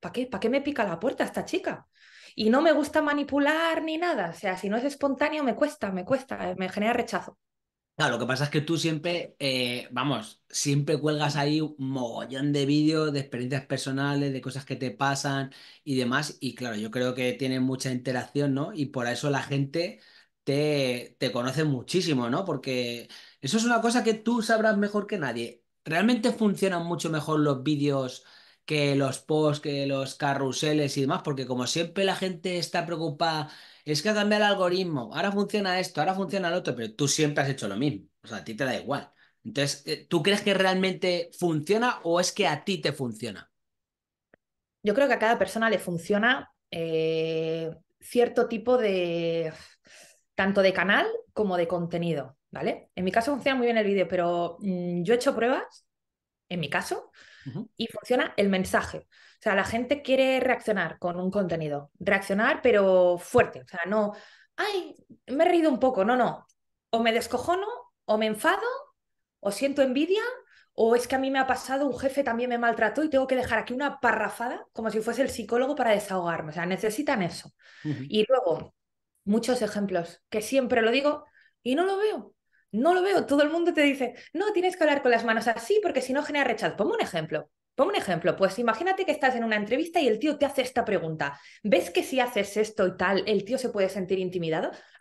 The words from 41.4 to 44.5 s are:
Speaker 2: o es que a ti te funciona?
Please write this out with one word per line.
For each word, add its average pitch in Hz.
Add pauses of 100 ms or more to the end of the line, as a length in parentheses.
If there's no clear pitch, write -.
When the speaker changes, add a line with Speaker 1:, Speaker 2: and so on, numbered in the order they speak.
Speaker 2:
o 170
es 180
que 196
a 147
ti 190
te 151
funciona? 113 (1300)